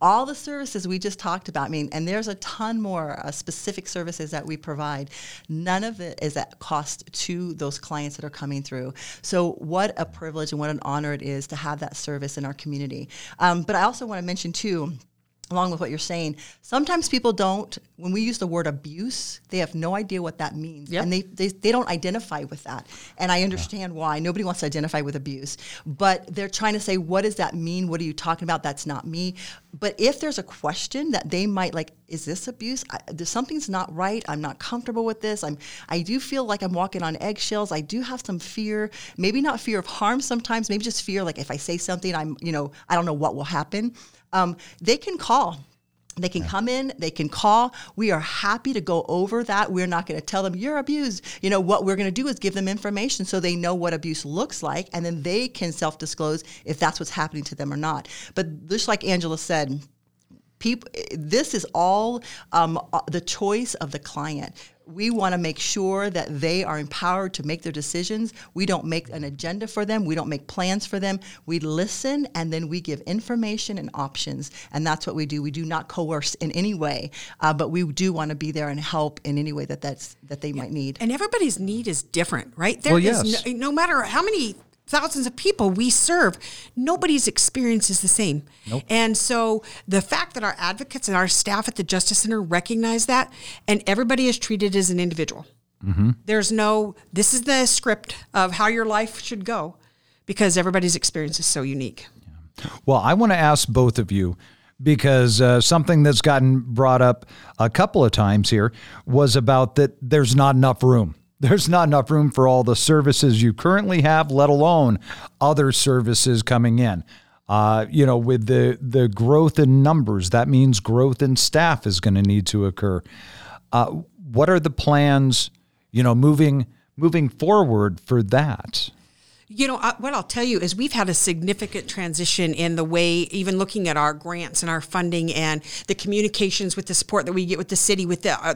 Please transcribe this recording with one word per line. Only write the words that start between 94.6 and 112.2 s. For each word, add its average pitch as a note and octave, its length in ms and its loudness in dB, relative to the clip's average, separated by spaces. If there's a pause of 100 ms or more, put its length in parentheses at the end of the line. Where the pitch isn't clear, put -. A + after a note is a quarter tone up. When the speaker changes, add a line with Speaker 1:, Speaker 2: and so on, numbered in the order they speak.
Speaker 2:
as F#3 160 2
an F3 80 0
individual. E3 480 -4 (400)
Speaker 3:
Mm-hmm. G2 240 4 (140)
Speaker 2:
There's G#3 260 2
no, G#3+ 460 0 (160)
"This G#3 200 2
is B3 100 0
the C4 240 2
script - 500 0 (180)
of F#3 200 2
how G#3 120 2
your A3+ 180 2
life A3 380 -2
should G#3 220 -10
go," F3+ 320 -6 (500)
because F#3 320 2
everybody's F3+ 380 2
experience D#3 420 -4
is E3 80 -4
so - 160 0
unique. C3+ 460 -6 (500)
Speaker 3:
Yeah. - 120 -10 (140)
Well, C3+ 140 6
I A2+ 160 4
wanna G#3 200 6
ask D3+ 340 6
both B2 280 4
of G2 140 0
you, F#2+ 260 2 (460)
because, B2+ 580 6
uh, B2 200 8
something D#3+ 420 6
that's D3 180 6
gotten C3 460 6
brought B2+ 340 6
up B2 260 6 (340)
a A2+ 100 4
couple F3+ 340 4
of A2+ 60 6
times G#2 400 4
here A2+ 220 4 (340)
was C3+ 300 6
about C3 400 4
that C#3+ 260 4
there's C3 320 4
not C#3 220 6
enough C3 260 4
room. A#2 380 6
<laughs> - 200 -20
There's D#3 300 4
not E3+ 180 6
enough C#3+ 220 4
room D3 200 6